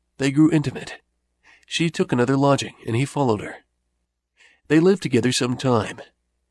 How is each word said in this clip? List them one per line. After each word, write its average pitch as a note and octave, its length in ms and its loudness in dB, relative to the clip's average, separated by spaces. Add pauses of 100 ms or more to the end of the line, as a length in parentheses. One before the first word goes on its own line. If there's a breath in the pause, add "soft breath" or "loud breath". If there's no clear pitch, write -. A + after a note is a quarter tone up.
(180)
They C#3 120 0
grew D3+ 220 4
intimate. C#3+ 480 -4 (640 soft breath)
She E3 240 -2
took - 220 -4
another B2+ 240 2
lodging, C#3 380 0 (120)
and A#2 80 -4
he B2+ 100 0
followed B2 360 -2
her. - 160 -12 (1120 soft breath)
They D3+ 100 4
lived F#3+ 240 2
together B2+ 300 0
some B2 240 -2
time, A#2 440 -2 (500)